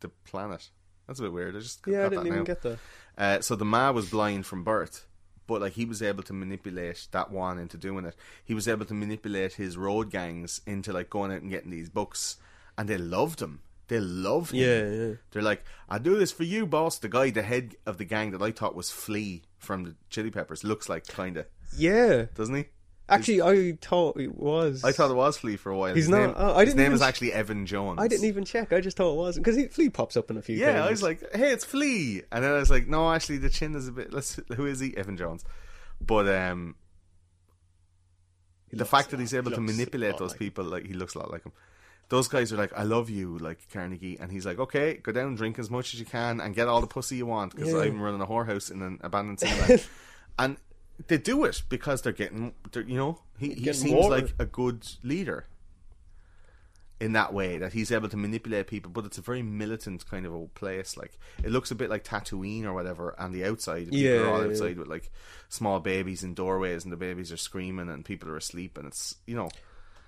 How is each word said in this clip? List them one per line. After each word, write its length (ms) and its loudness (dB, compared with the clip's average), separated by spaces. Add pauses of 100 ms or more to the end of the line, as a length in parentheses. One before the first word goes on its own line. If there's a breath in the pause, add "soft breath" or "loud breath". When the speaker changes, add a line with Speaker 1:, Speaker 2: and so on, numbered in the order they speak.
Speaker 1:
the 80 -12
planet. 640 -12 (360)
That's 140 -12
a 20 -4
bit 100 -4
weird. 240 -6
I 40 -8
just 260 -12
Speaker 2:
Yeah, 140 0
I 20 2
Speaker 1:
got 80 2
Speaker 2:
didn't 140 -2
Speaker 1:
that 40 -2
Speaker 2:
even 120 0
Speaker 1:
now. 40 0
Speaker 2:
get 180 -4
that. 160 -4 (380 loud breath)
Speaker 1:
Uh, 240 4
so 160 0
the 80 -2
ma 280 4
was 180 0
blind 360 0
from 180 -8
birth, 420 -2 (400)
but, 140 -2
like, 140 -4
he 100 -2
was 180 -6
able 220 -2
to 80 -12
manipulate 800 -8
that 180 -2
one 280 -4
into 200 -12
doing 260 -6
it. 120 -10 (280 loud breath)
He 100 -4
was 120 -2
able 200 0
to 80 -6
manipulate 600 -4
his 220 -6
road 340 0
gangs 560 -8
into, 260 -6
like, 180 -4
going 200 -4
out 120 -6
and 80 -10
getting 200 -8
these 180 -10
books, 480 -6 (400 soft breath)
and 120 -4
they 100 0
loved 440 0
him. 180 -10 (280)
They 120 0
loved 520 -2
him. 80 2
Speaker 2:
Yeah, 300 4
yeah. 240 -2 (180)
Speaker 1:
They're 100 -2
like, 220 2 (240 soft breath)
"I 100 -2
do 180 4
this 160 4
for 120 -4
you, 220 0
boss." 320 0
The 120 -6
guy, 200 4
the 120 0
head 420 -2
of 140 -4
the 80 -6
gang 240 -2
that 100 -6
I 100 0
thought 240 -4
was 160 -6
Flea 520 -6 (160)
from 260 -6
the 120 -12 (120)
Chili 220 -4
Peppers, 340 -8
looks 240 -2
like, 180 -4
kinda. 400 -6 (300)
Speaker 2:
Yeah. 580 6
Speaker 1:
Doesn't 200 -2
he? 120 -2 (420)
Speaker 2:
Actually, 340 6
I 300 8 (100)
thought 360 2
it 180 -4
was. 480 2
Speaker 1:
I 80 6
thought 180 6
it 40 2
was 220 4
Flea 200 -2
for 160 -6
a 40 0
while. 180 2
Speaker 2:
He's 100 6
Speaker 1:
His 60 4
Speaker 2:
not, 80 8 (100)
Speaker 1:
name, 100 0
Speaker 2:
uh, 160 6
I 100 8
Speaker 1:
his 80 6
Speaker 2:
didn't 60 4
Speaker 1:
name 80 10
Speaker 2:
even 80 6
Speaker 1:
is 60 6
Speaker 2:
ch-, 40 8
Speaker 1:
actually 300 2
Evan 320 -2
Jones. 340 -2
Speaker 2:
I 80 4
didn't 160 2
even 220 2
check. 260 -2
I 80 6
just 160 -4
thought 160 4
it 40 0
was, 240 -2
'cause 160 4
he, 100 2
Flea 240 2
pops 260 -2
up 140 0
in 80 -4
a 40 -8
few 140 -2
Speaker 1:
Yeah, 280 4
I 20 2
Speaker 2:
things. 40 2
Speaker 1:
was 120 0
like, 320 -2
"Hey, 180 4
it's 120 -2
Flea." 580 0 (100)
And 120 0
then 80 4
I 60 4
was 120 8
like, 160 10
"No, 260 4
actually, 260 0
the 120 2
chin 240 0
is 140 -6
a 40 -8
bit, 220 -8
let's, 260 -6 (160)
who 80 -2
is 160 -4
he?" 160 -6
Evan 220 -6
Jones. 260 -6 (560 soft breath)
But, 280 6
um, 480 0 (1900)
Speaker 2:
He 60 -8
Speaker 1:
the 80 0
Speaker 2:
looks 60 -2
Speaker 1:
fact 180 6
Speaker 2:
a 80 -8
Speaker 1:
that 40 -4
he's 140 -2
Speaker 2:
lot, 60 2
Speaker 1:
able 100 -2
to 100 -2
Speaker 2:
looks 120 0
a 40 0
Speaker 1:
manipulate 360 0
Speaker 2:
lot 60 -4
Speaker 1:
those 120 -2
Speaker 2:
like 80 -12
Speaker 1:
people, 260 -4
like, 220 -6
he 80 -10
looks 200 -6
a 40 -10
lot 120 -8
like 140 -12
him. 80 -14 (560 soft breath)
Those 200 4
guys 240 2
are 40 -2
like, 180 0
"I 80 -4
love 280 2
you," 280 -4
like, 320 -10
Carnegie. 480 -8
And 140 -12
he's 140 -6
like, 120 -4
"Okay, 440 0
go 100 -4
down, 220 -2
drink 240 -4
as 120 -6
much 240 -4
as 60 -12
you 60 -10
can, 340 -2
and 140 -6
get 140 2
all 120 6
the 60 0
pussy 300 -6
you 100 -2
want, 300 -2
'cause 160 -2
Speaker 2:
Yeah. 80 2
Speaker 1:
I'm 200 0
running 200 -2
a 60 -2
whorehouse 440 -2
in 120 -10
an 200 -8
abandoned 380 -2
cinema." 380 6 (300 loud breath)
Speaker 2:
<laughs> 300 -12
Speaker 1:
And 180 0 (520)
they 100 6
do 260 2
it 240 0
because 340 -2
they're 100 0
getting, 420 -4 (160)
they're, 120 -6
you 140 -4
know, 240 -2 (180)
he, 100 -4
Speaker 2:
They're 80 -6
Speaker 1:
he 80 -8
Speaker 2:
getting 160 0
Speaker 1:
seems 140 4
Speaker 2:
water. 280 8
Speaker 1:
like 160 -2
a 80 0
good 400 -2 (160)
leader 440 -4 (1500)
in 140 0
that 200 4
way, 240 0
that 140 -4
he's 180 -2
able 180 0
to 80 -6
manipulate 520 -2
people, 220 -10
but 140 -6
it's 140 -12
a 40 -14
very 200 -6
militant 680 -6
kind 160 -6
of 80 -8
a 160 -8
place. 480 -8
Like, 220 -16 (240 loud breath)
it 80 -2
looks 220 0
a 20 -4
bit 160 -4
like 140 -2
Tatooine 600 -6
or 80 -4
whatever 460 -6
on 140 -6
the 120 -4
outside. 420 -4
People 120 0
Speaker 2:
Yeah, 200 6
Speaker 1:
are 100 4
all 100 4
Speaker 2:
yeah, 60 0
yeah. 80 0
Speaker 1:
outside 260 -2
with, 80 -10
like, 240 -8 (380 loud breath)
small 320 0
babies 420 -2
in 120 -8
doorways, 500 0
and 80 -8
the 40 -8
babies 360 -8
are 40 -10
screaming 520 -6
and 160 -10
people 260 -10
are 60 -8
asleep, 420 -10
and 80 -12
it's, 300 -10 (100)
you 80 -8
know. 160 -4 (580 soft breath)